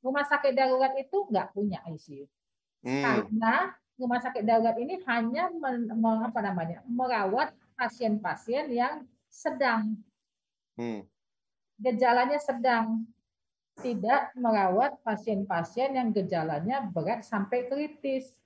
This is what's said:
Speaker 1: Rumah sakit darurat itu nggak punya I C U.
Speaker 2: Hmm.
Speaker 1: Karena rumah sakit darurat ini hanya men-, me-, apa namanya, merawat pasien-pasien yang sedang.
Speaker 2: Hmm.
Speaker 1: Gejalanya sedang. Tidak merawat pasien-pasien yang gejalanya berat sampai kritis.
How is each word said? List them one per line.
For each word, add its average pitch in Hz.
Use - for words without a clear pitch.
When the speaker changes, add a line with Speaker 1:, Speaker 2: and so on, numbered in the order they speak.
Speaker 1:
Rumah 277
sakit 285
darurat 262
itu 359
nggak 196
punya 202
I 156
C 139
U. 143
Speaker 2:
Hmm. 214
Speaker 1:
Karena 226
rumah 247
sakit 247
darurat 226
ini 311
hanya 254
men-, 247
me-, 220
apa 226
namanya, 175
merawat 240
pasien-pasien 233
yang 254
sedang. 233
Speaker 2:
Hmm. 110
Speaker 1:
Gejalanya 247
sedang. 233
Tidak 240
merawat 220
pasien-pasien 214
yang 240
gejalanya 180
berat 175
sampai 247
kritis. 277